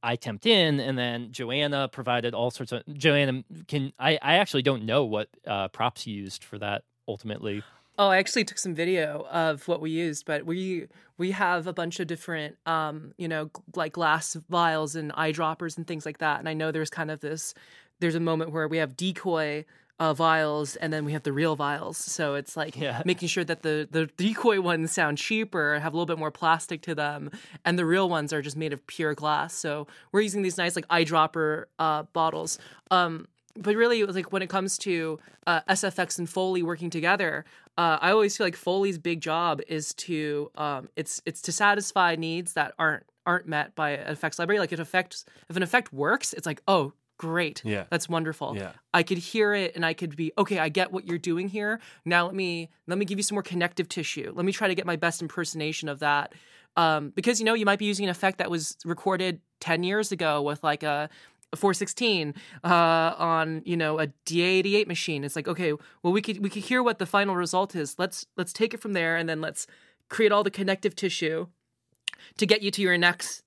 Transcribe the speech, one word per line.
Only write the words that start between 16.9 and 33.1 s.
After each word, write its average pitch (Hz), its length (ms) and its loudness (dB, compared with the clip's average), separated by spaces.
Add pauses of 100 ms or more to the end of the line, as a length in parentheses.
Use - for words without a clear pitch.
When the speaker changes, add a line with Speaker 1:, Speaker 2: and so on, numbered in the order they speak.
Speaker 2:
kind 156 200 -6
of 151 100 -8
this, 156 340 -6 (440)
there's 165 160 2
a 165 60 2
moment 160 320 0
where 156 160 0
we 160 80 0
have 143 220 0
decoy, 160 640 0 (340)
uh, 160 140 4
vials, 151 640 4
and 160 160 -2
then 151 140 -2
we 147 60 -2
have 151 100 -4
the 147 100 -2
real 151 240 2
vials. 147 400 -4
So 147 380 -2
it's 143 200 -6
like 156 220 -6
Speaker 1:
Yeah. 131 300 -4
Speaker 2:
making 175 220 0
sure 175 160 0
that 156 180 -4
the, 151 280 -2
the 160 280 0
decoy 214 420 4
ones 165 320 0
sound 151 240 2
cheaper, 175 600 0
have 151 160 -4
a - 20 0
little 175 80 2
bit 160 140 -4
more 156 120 -2
plastic 160 520 0
to 165 120 -4
them, 147 360 -4 (340)
and 175 140 4
the 175 80 2
real 180 240 4
ones 151 240 0
are 147 80 0
just 143 160 -8
made 156 160 -4
of - 120 -14
pure 151 280 -2
glass. 151 400 -2
So 147 320 -6 (260)
we're 202 80 6
using 202 220 0
these 185 160 -2
nice, 175 180 0
like, 175 120 -4
eyedropper, 160 760 2 (140)
uh, 156 240 2 (100)
bottles. 160 460 0 (320)
Um, 170 360 2 (320)